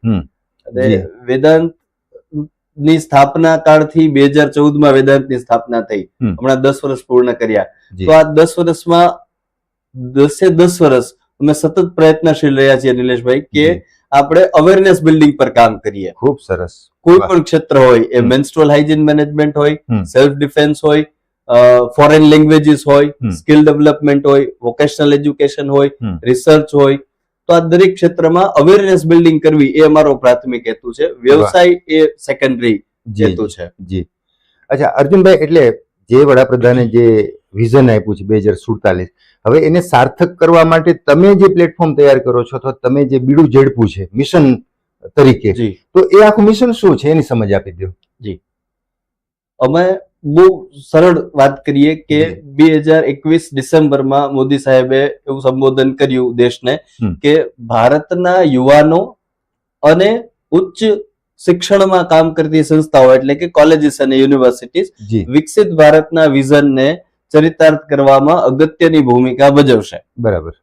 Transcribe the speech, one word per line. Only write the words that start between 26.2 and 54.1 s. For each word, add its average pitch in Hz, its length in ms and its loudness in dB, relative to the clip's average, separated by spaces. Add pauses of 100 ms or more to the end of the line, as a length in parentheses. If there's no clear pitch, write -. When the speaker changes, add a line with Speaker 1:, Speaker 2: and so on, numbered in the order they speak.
Speaker 2:
રિસર્ચ 147 520 0
હોય, 139 220 2 (500)
તો 170 80 2
આ 170 40 4
દરેક 175 360 2
ક્ષેત્રમાં 170 500 -2
અવેરનેસ 185 640 2
બિલ્ડિંગ 165 360 2
કરવી 151 240 2
એ 139 140 -2
અમારો 151 340 2
પ્રાથમિક 123 540 -2
હેતુ 117 240 -12
છે. 143 140 -6
Speaker 1:
વાહ. 127 160 -10
Speaker 2:
વ્યવસાય 180 460 2 (200)
એ 156 180 2
સેકન્ડરી 123 800 -4 (220)
Speaker 1:
જી, 110 180 -4
Speaker 2:
હેતુ - 220 -4
Speaker 1:
જી, 98 160 -14
Speaker 2:
છે. 85 80 -16 (100)
Speaker 1:
જી. 92 280 -10 (600)
અચ્છા, 135 160 -2
અર્જુનભાઈ, 180 480 2
એટલે 151 360 2 (400)
જે 131 140 4
વડાપ્રધાને 127 640 0
જે 113 480 0 (200)
વિઝન 117 360 2
આપ્યું 104 260 -2
છે 98 80 -16
બે 107 120 -2
હજાર 104 180 -2
સુડતાલીસ, 92 540 -6 (380)
હવે 135 140 2
એને 160 200 0
સાર્થક 175 540 -2
કરવા 165 300 2
માટે 165 280 0
તમે 170 420 2
જે 190 200 2
પ્લેટફોર્મ 165 400 -2
તૈયાર 139 240 2
કરો 123 260 -4
છો 131 120 -14
અથવા 131 160 -8
તમે 135 320 -2
જે 131 140 -2
બીડું 143 280 2
ઝડપ્યું 123 420 0
છે 95 260 -10
મિશન 139 400 0 (600)
તરીકે, 127 360 2
Speaker 2:
જી. 107 200 -6
Speaker 1:
તો 185 480 0
એ 214 40 6
આખું 208 200 2
મિશન 226 280 0
શું 185 240 0
છે 135 120 -4
એની 156 140 0
સમજ 110 300 -4
આપી 95 200 -6
દો. 92 140 -14 (340)
Speaker 2:
જી. 104 220 -16 (1160)
અમે 147 260 -2 (400)
બહુ 170 460 2 (200)
સરળ 165 440 0
વાત 139 300 0
કરીએ 147 300 0
કે 156 360 -4
Speaker 1:
જી. 160 100 -18
Speaker 2:
બે 143 240 -2
હજાર 156 400 2
એકવીસ 156 480 -4
ડિસેમ્બરમાં 139 840 -2